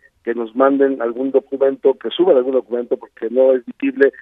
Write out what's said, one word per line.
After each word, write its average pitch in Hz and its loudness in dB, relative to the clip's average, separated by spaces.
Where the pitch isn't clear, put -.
que 117 -6
nos 113 -8
manden 139 2
algún 120 -6
documento, 135 0
que - -8
suban 170 2
algún 131 -2
documento, 120 -4
porque - -12
no 131 2
es 127 -2
visible, 135 0